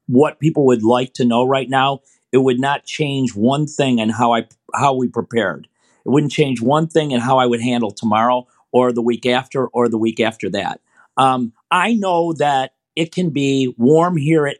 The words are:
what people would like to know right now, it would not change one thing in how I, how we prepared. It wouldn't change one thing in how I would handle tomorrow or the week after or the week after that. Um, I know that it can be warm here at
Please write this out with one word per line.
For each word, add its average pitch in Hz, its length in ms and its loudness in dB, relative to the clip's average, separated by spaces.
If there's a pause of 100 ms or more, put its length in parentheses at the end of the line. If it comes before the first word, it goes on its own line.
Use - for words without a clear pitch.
what 139 320 2
people 151 260 2
would 123 160 4
like 123 320 0
to 131 100 -2
know 120 220 2
right 131 240 -2
now, 135 300 0 (320)
it 127 60 4
would 131 200 2
not 139 260 -2
change 135 500 -4
one 135 340 0
thing 127 320 0
in 110 100 -2
how 117 240 0
I, 113 140 -2 (260)
how 135 200 0
we 127 120 -2
prepared. 107 600 -4 (360)
It - 40 -8
wouldn't 143 240 2
change 135 280 -2
one 147 280 0
thing 151 240 -2
in 120 80 0
how 131 180 2
I 127 80 2
would 117 140 0
handle 117 320 -2
tomorrow 117 560 0 (240)
or 123 200 2
the 117 100 -2
week 117 220 -2
after 127 440 -2
or 120 200 0
the 113 100 -2
week 110 200 -2
after 107 320 -4
that. 92 300 -6 (360)
Um, 131 360 0 (180)
I 185 240 0
know 175 380 0
that 139 420 -2 (220)
it 165 180 -4
can 180 160 -2
be 135 480 0
warm 160 380 4
here 151 320 2
at - 120 -8